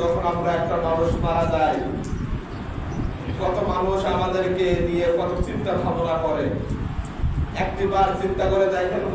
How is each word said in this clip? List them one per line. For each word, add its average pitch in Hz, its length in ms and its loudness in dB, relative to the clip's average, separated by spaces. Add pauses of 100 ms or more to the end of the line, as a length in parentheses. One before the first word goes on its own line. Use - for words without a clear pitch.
যখন 170 300 2
আমরা 170 280 0
একটা 165 160 0 (100)
মানুষ 165 240 2 (140)
মারা 165 300 2
যায়, 156 240 2 (1600)
কত 190 180 0 (160)
মানুষ 190 260 2 (140)
আমাদেরকে 185 520 2 (220)
নিয়ে 170 200 2 (120)
কত - 120 0 (160)
চিন্তা - 240 -2 (100)
ভাবনা 165 340 0 (100)
করে। - 200 0 (1160)
একটিবার 196 460 2 (120)
চিন্তা 190 300 0
করে 196 140 4 (100)
দেখেন 180 280 0 (120)